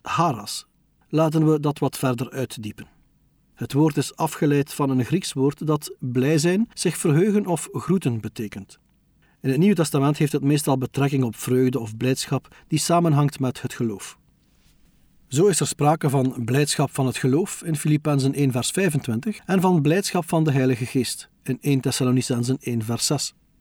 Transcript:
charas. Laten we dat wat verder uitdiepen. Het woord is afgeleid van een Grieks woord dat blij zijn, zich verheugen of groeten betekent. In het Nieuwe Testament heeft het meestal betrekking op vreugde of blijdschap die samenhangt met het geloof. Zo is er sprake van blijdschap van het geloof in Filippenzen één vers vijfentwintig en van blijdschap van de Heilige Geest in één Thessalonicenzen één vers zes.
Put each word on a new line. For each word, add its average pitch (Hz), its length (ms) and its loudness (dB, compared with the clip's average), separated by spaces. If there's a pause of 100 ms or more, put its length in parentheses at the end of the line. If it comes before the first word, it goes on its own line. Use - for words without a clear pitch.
charas. 143 640 -4 (440)
Laten 156 420 2
we 156 80 2
dat 147 200 -2
wat 135 180 -2
verder 127 340 -4
uitdiepen. 113 560 -10 (680)
Het - 200 -8
woord 151 240 2
is - 180 -2
afgeleid 143 580 0
van 139 160 -2
een 127 160 2
Grieks - 280 -2
woord 143 340 -2
dat 151 320 -2
blij 127 380 2
zijn, 180 360 2
zich - 240 -2
verheugen 196 480 2
of 170 260 -4
groeten 131 500 0
betekent. 104 580 -10 (640)
In 131 80 -2
het 135 100 2
Nieuwe 202 160 6
Testament 147 420 2
heeft 151 140 0
het 139 120 -2
meestal 143 340 2
betrekking 135 460 0
op 117 120 -4
vreugde 127 440 2
of 110 180 -10
blijdschap 127 580 -2 (120)
die 156 120 0
samenhangt 151 600 2
met 127 220 -4
het - 120 -6
geloof. 110 460 -6 (1080)
Zo 156 200 2
is 196 120 2
er 143 80 0
sprake 151 420 0
van 131 260 0 (100)
blijdschap 143 480 0
van 135 120 0
het 123 120 -2
geloof 143 480 0
in 160 100 -4
Filippenzen 147 580 0
één 139 180 0
vers 120 180 -2
vijfentwintig 151 760 -2
en 185 160 0
van 180 200 4
blijdschap 170 480 0
van 160 140 2
de 156 80 2
Heilige 131 340 2
Geest - 440 -4 (140)
in 127 180 -4
één 139 180 2
Thessalonicenzen 123 800 0
één 120 220 -4
vers 113 240 -2
zes. - 280 -2 (280)